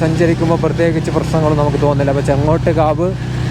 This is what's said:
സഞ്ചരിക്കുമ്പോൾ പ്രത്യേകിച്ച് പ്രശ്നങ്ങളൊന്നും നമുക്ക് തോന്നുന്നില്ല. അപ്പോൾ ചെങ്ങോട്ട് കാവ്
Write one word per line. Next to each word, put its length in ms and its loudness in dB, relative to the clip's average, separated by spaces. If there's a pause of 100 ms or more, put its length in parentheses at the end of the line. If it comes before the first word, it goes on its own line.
സഞ്ചരിക്കുമ്പോൾ 640 2
പ്രത്യേകിച്ച് 500 0
പ്രശ്നങ്ങളൊന്നും 480 0
നമുക്ക് 220 0
തോന്നുന്നില്ല. 300 0
അപ്പോൾ 160 -2
ചെങ്ങോട്ട് 400 0 (100)
കാവ് 260 0 (440)